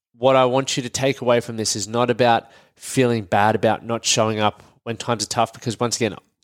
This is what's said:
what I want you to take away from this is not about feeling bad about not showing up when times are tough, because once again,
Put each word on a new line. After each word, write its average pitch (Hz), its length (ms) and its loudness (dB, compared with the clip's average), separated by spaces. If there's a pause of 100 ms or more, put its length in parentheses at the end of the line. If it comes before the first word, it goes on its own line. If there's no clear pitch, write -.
(160)
what 131 200 4
I 131 80 6
want 131 320 0
you 143 60 -4
to 120 80 -6
take 135 320 -2
away 120 180 4
from 113 160 -8
this 107 180 -4
is 101 140 -6
not 120 220 0
about 117 380 2 (280)
feeling 120 480 0
bad 107 300 2
about 107 300 0
not 113 200 -6
showing 110 340 0
up 107 240 -2 (200)
when 117 140 -8
times 110 280 -4
are - 40 -10
tough, 113 240 -2
because - 280 -8
once 120 160 -4
again, 104 200 -2 (280)